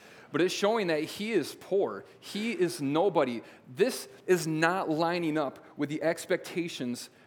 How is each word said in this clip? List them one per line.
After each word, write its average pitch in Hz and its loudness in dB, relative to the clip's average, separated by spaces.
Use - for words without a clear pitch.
But 147 2
it's 180 2
showing 214 2
that 156 2
he 214 -6
is 160 0
poor. 120 -2
He 214 -4
is 175 0
nobody. 147 2
This 220 0
is 170 4
not 165 2
lining 165 0
up 143 -4
with 143 -2
the 151 -4
expectations 165 -2